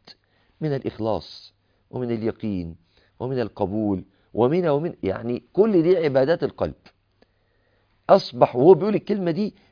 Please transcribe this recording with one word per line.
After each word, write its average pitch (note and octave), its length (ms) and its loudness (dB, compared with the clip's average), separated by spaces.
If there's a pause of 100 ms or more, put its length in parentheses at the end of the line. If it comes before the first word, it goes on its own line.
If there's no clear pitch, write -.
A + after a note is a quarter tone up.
(600)
من D3+ 140 -4
الإخلاص - 800 -6 (360)
ومن B2 200 -6
اليقين G#2 640 -6 (440)
ومن B2+ 200 -4
القبول G2+ 640 -2 (300)
ومن، D3+ 340 2
ومن، D3 340 -2
يعني A2+ 400 -4 (100)
كل G3 300 4
دي F3+ 140 4
عبادات D3 480 0
القلب. F2 300 -4 (1400)
أصبح C3+ 460 2
وهو D#3 180 8
بيقول G3 200 0
الكلمة F#3 360 -4
دي F#3 240 -4 (180)